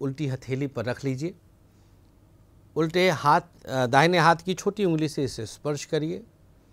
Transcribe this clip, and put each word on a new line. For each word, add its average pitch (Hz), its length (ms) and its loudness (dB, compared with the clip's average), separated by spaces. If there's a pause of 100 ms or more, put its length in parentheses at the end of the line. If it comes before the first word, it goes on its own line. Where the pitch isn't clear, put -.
उल्टी 139 260 -4
हथेली 131 400 -4
पर 131 180 -6
रख 120 200 -6
लीजिए। 139 300 -4 (1400)
उल्टे 170 340 2
हाथ, 151 300 4 (260)
अ, 127 200 0
दाहिने 151 320 4
हाथ 160 180 6
की 185 180 -4
छोटी 196 300 -4
उंगली 160 240 0
से 151 160 -4
इसे 113 220 -6
स्पर्श - 380 -8
करिए। 165 380 -4 (500)